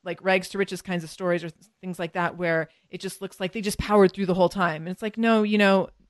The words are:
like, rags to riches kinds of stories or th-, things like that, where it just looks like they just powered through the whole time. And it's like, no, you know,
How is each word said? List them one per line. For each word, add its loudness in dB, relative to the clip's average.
like, -10
rags 0
to -8
riches -4
kinds -4
of -14
stories -2
or -10
th-, -20
things -8
like -6
that, -2
where -2
it -12
just -10
looks -12
like -6
they -6
just -4
powered 4
through -4
the 0
whole 4
time. -2
And -8
it's -10
like, -6
no, 4
you 2
know, 4